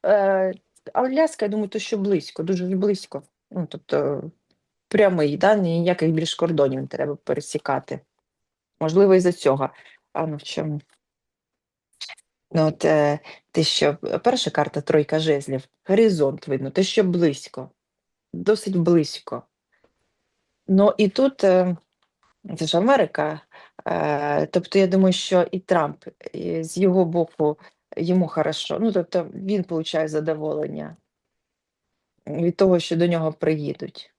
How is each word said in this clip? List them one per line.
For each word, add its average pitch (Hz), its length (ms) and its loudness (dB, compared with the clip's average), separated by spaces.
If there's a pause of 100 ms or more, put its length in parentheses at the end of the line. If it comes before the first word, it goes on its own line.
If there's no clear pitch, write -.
Е, 190 460 2 (400)
Аляска, 262 520 0
я 208 40 -2
думаю, 208 200 -2
то 220 100 -8
що 208 200 -4
близько, 190 440 -2
дуже 180 240 -2
ж 190 100 -2
близько. 190 460 -2 (280)
Ну, 175 200 -6
тобто 143 520 -4 (680)
прямий, 180 480 4
да, 202 180 4
ніяких 170 560 0
більш 160 240 -2
кордонів 143 460 0
не 135 60 -8
треба 143 300 -6
пересікати. 143 840 -6 (800)
Можливо, 190 340 4
із-за 180 180 4
цього. 139 380 0 (420)
А 160 140 -4
ну 151 100 -6
в 147 60 -14
чому? 151 380 -6 (1700)
Ну, 156 160 2
от, 156 180 -4
е, 151 340 2 (340)
те, 160 100 0
що 147 340 0 (280)
перша 247 260 0
карта, 147 300 -4
тройка 151 380 0
жезлів, 139 500 -2 (180)
горизонт 185 640 2
видно, 135 220 -4
те, 190 120 0
що 196 220 2
близько, 165 680 -2 (640)
досить 190 440 -2
близько. 165 680 0 (1300)
Ну, 196 300 6
і 208 100 4
тут, 269 360 0
е, 180 320 4 (840)
це 165 80 -2
ж 151 120 0
Америка, 160 600 0 (460)
е, 151 600 -2
тобто 180 320 -2
я 196 80 4
думаю, 190 260 4
що 180 380 0
і 185 100 -6
Трамп, 156 440 -2 (280)
і 170 320 -6
з 160 140 -10
його 185 260 4
боку, 160 540 -2 (380)
йому 175 320 0
хорошо. 156 520 -4
Ну, 220 120 0
тобто 175 320 -2 (100)
він 196 300 -4
получає 160 440 -4
задоволення 151 880 -6 (1300)
від 170 300 -2
того, 185 220 4
що 165 180 -2
до 170 100 2
нього 165 260 0
приїдуть. 147 880 -6